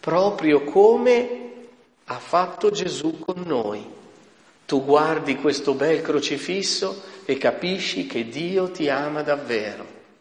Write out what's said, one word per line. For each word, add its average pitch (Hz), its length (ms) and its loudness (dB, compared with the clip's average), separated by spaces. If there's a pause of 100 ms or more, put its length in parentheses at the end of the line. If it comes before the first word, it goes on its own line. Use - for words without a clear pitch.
proprio 160 640 2
come 240 720 4 (640)
ha 123 160 -10
fatto 180 520 0
Gesù 160 480 -4
con 180 260 -8
noi. 110 400 -2 (800)
Tu 135 180 0
guardi 147 540 2
questo 139 380 0
bel 147 260 2
crocifisso 175 1000 -4 (200)
e 135 140 -2
capisci - 680 -2
che 117 220 -6
Dio 180 420 -2
ti 160 200 -4
ama 147 320 -2
davvero 117 640 -4 (360)